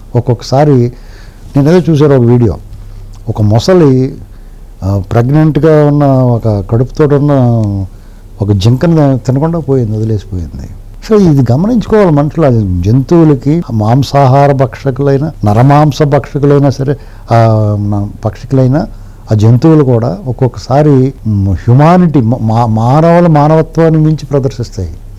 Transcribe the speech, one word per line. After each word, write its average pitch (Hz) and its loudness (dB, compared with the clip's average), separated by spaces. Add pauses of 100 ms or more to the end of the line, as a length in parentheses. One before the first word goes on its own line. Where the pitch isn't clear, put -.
(160)
ఒక్కొక్కసారి. 127 0 (640)
నేను 143 2
ఏదో 165 2
చూశాను 143 2
ఒక 131 4
వీడియో, 120 2 (720)
ఒక 110 -4
మొసలి, 131 2 (720)
ఆ, 98 -2 (100)
ప్రెగ్నెంట్గా 151 2
ఉన్న 147 2
ఒక 120 0
కడుపుతో 131 0
ఉన్న 143 0 (1120)
ఒక 101 0
జింకను 131 0
తినకుండా 156 -2
పోయింది, 131 -2
వదిలేసిపోయింది. 95 -6 (420)
So 214 4
ఇది 139 2
గమనించుకోవాలి 208 0
మనుషులు. 147 0
అది 101 0
జంతువులకి, 139 2 (100)
మాంసాహార 131 2
భక్షకులైన, 139 -2 (140)
నరమాంస 143 2
భక్షకులైనా 143 0
సరే, 135 -4 (360)
ఆ, 117 4 (440)
మ-, 101 -4 (180)
పక్షికులైనా 131 -2 (460)
ఆ - 0
జంతువులు 123 4
కూడా 127 -2
ఒక్కొక్కసారి, 131 0 (120)
మ్, 101 0
హ్యుమానిటీ, 147 2
మా-, 117 0
మా-, 110 0
మానవుల 151 2
మానవత్వాన్ని 160 2
మించి 156 -2
ప్రదర్శిస్తాయి. 123 -4 (280)